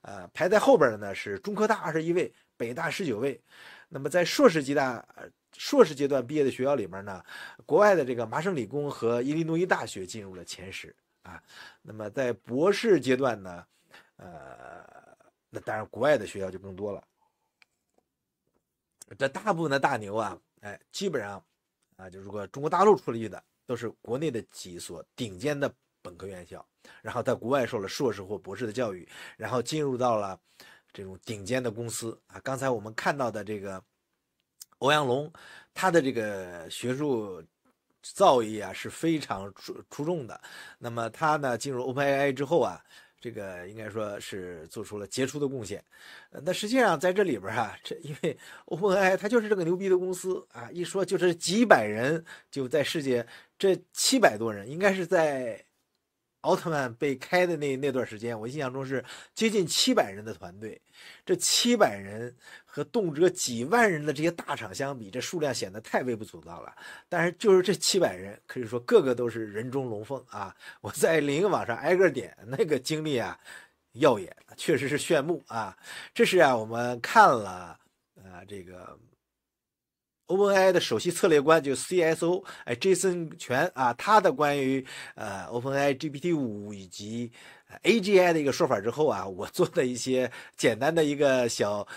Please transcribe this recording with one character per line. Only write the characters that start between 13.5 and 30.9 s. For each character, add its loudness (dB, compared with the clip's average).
呃， -18
那 -12
当 -6
然 -6
国 -10
外 4
的 -2
学 -12
校 -6
就 -10
更 -14
多 -6
了。 -10
这 0
大 -2
部 -4
分 0
的 2
大 2
牛 -6
啊， -4
哎， -14
基 -4
本 -4
上 -10
啊， -18
就 -18
如 -16
果 -10
中 -14
国 -2
大 4
陆 10
出 -2
去 -6
的， -16
都 -6
是 -6
国 -6
内 -2
的 -4
几 -14
所 -14
顶 -8
尖 -4
的 -2
本 -18
科 -12
院 -14
校， -16
然 -8
后 -2
在 0
国 -4
外 2
受 -4
了 -4
硕 -2
士 -10
或 -8
博 -14
士 -6
的 -6
教 -4
育， -16
然 -8
后 0
进 -4
入 -2
到 2
了 -4